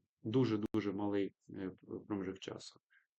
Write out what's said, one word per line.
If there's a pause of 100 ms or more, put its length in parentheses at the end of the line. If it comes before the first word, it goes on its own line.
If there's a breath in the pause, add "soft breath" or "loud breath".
(220)
дуже-дуже
малий, (180)
е, (380)
проміжок
часу, (380 soft breath)